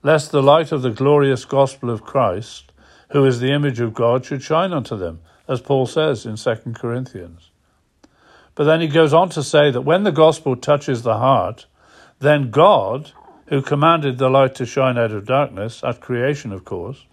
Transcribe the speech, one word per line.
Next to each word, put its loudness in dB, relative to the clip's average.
lest 0
the 0
light 4
of -4
the -2
glorious 2
gospel -2
of -8
Christ, -4
who 2
is 2
the -2
image -2
of -4
God, 0
should -8
shine -2
unto -6
them, -10
as -4
Paul 0
says -4
in -10
Second -6
Corinthians. -10
But -2
then 4
he -2
goes 4
on 4
to -6
say 2
that -4
when 0
the 0
gospel 2
touches -2
the -2
heart, 0
then 2
God, 2
who 0
commanded 0
the 2
light 4
to -6
shine 0
out -2
of -10
darkness, -4
at -8
creation -6
of -14
course, -12